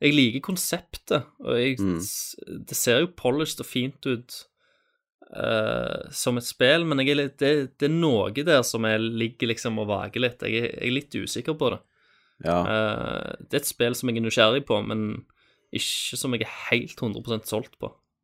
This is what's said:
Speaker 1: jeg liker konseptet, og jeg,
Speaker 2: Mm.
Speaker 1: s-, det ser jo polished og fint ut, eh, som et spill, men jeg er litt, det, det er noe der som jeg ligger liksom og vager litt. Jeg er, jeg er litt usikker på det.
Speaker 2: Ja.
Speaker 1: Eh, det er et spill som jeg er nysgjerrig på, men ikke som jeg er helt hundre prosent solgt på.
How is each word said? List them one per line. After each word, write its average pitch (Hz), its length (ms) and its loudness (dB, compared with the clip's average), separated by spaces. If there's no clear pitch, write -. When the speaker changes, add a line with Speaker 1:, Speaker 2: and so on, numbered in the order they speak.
Speaker 1:
jeg 147 140 4
liker 131 260 6
konseptet, - 840 -4
og 127 160 0
jeg, 127 220 2
Speaker 2:
Mm. 95 200 2
Speaker 1:
s-, - 380 -8
det - 300 -10
ser 123 240 4
jo 175 80 2
polished 151 520 -2
og - 60 -8
fint 131 400 -4
ut, 123 400 -4
eh, 110 760 -2
som - 280 -2
et 117 60 -6
spill, 151 400 4
men 151 140 0
jeg 135 120 2
er 147 60 4
litt, 143 220 -2
det, 139 400 2
det 143 120 2
er 160 40 2
noe 123 380 4
der 147 300 4
som 113 220 -2
jeg 110 160 2
ligger 117 480 -2
liksom 113 320 -2
og 104 80 -4
vager 104 320 -2
litt. 123 200 0
Jeg 110 140 -2
er, 117 160 0
jeg - 80 0
er 123 60 2
litt 139 160 -4
usikker 120 480 -4
på 131 120 2
det. 104 100 -6
Speaker 2:
Ja. 87 180 4
Speaker 1:
Eh, 107 720 -2
det - 60 -6
er 147 80 2
et - 40 -6
spill 120 280 0
som 120 140 -4
jeg 117 100 0
er 113 80 -2
nysgjerrig 117 400 4
på, 104 200 2
men 110 380 -4
ikke - 440 -4
som 131 160 -2
jeg 110 100 0
er - 120 -8
helt 123 300 0
hundre 110 220 -4
prosent 113 240 -6
solgt - 340 -6
på. - 120 -8